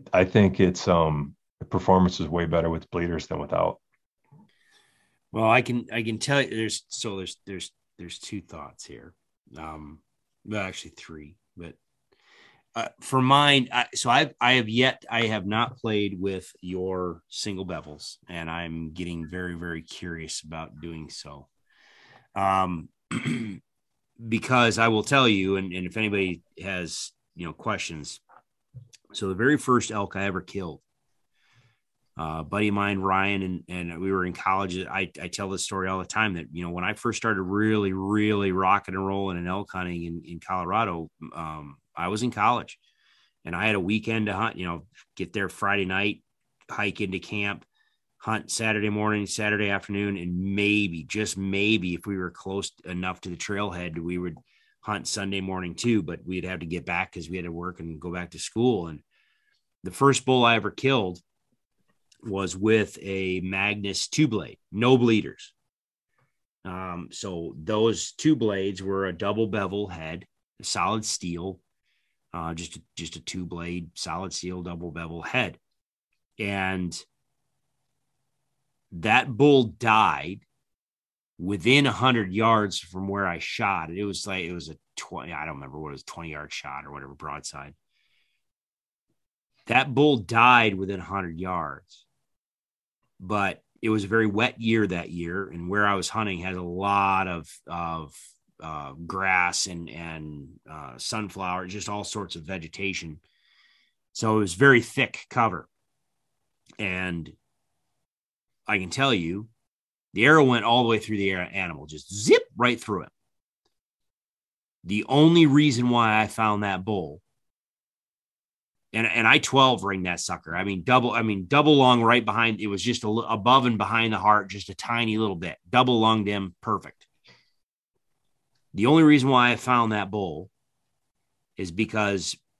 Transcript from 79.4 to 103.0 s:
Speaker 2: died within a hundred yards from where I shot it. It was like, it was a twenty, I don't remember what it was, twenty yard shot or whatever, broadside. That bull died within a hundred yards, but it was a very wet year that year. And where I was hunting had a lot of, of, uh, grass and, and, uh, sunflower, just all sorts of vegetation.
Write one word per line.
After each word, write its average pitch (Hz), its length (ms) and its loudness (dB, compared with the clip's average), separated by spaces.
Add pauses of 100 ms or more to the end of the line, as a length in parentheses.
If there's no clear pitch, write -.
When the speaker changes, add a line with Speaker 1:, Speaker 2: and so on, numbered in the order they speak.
Speaker 2:
died 98 800 2 (960)
within 104 480 4
a 120 40 2
hundred 110 400 2
yards 107 460 2
from 95 300 -10
where 98 180 -2
I 85 140 -4
shot 92 500 -2
it. 85 80 -10
It 101 60 -4
was 98 240 -6
like, 92 180 -6
it 87 80 -8
was 80 160 -10
a 76 80 -16 (180)
twenty, 82 380 -12
I 73 120 -8
don't 80 100 -10
remember 69 240 -14
what 78 100 -10
it 71 40 -12
was, 69 100 -16
twenty 80 280 -14
yard 76 220 -12
shot 71 320 -12
or 71 60 -16
whatever, 69 240 -14
broadside. 71 580 -12 (1900)
That 135 300 2
bull 143 220 6
died 113 580 6
within 95 240 -6
a 90 40 -12
hundred 87 360 -6
yards, 87 640 -8 (1160)
but 95 420 -2 (200)
it 110 80 0
was 107 140 2
a 98 40 -6
very 110 200 4
wet 110 320 0
year 113 260 2
that 87 240 -4
year. 87 380 -6
And 85 220 -10
where 104 180 2
I 101 80 4
was 92 140 -4
hunting 104 300 -4
had 92 160 -8
a 90 60 -8
lot 95 680 2
of, 85 220 -8 (180)
of, 82 460 -8 (480)
uh, 73 320 -12
grass 90 720 -2
and, 85 220 -10
and, 78 600 -14 (200)
uh, 71 280 -16
sunflower, 92 680 -6
just 98 220 -10
all 104 140 -6
sorts 101 320 -10
of 85 80 -14
vegetation. 82 760 -8 (920)